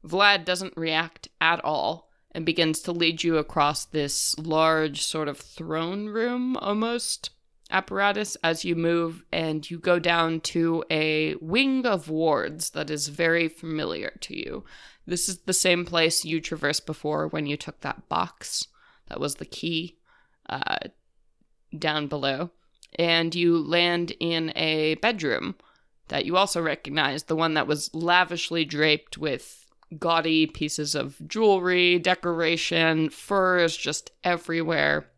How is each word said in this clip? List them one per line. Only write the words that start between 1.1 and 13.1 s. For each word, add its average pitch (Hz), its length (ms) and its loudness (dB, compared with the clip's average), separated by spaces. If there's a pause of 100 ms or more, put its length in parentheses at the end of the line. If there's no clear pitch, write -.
at 165 240 2
all 156 460 -2 (220)
and 160 140 -6
begins 165 360 2
to 180 100 -6
lead 170 320 0
you 165 140 2
across 151 480 0
this - 520 -2
large 156 640 2
sort 156 240 -4
of 143 100 -6
throne 165 680 -6
room 247 500 -2
almost 226 720 -2 (420)
apparatus 196 720 0
as 165 220 0
you 170 100 0
move, 170 560 0
and 160 400 -2
you 170 80 -8
go 175 180 4
down 165 440 2
to 165 500 0
a 156 440 2
wing 254 520 2
of 180 220 0
wards 156 640 0
that 151 200 -6
is 147 160 -4
very 165 400 2